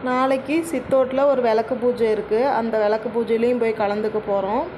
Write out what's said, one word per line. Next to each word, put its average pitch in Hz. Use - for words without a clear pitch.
நாளைக்கு 262
சித்தோட்டில் 262
ஒரு 254
விளக்கு 226
பூஜை 233
இருக்கு. 208
அந்த 226
விளக்கு 220
பூஜையிலையும் 233
போய் 220
கலந்துக்க 214
போறோம். 196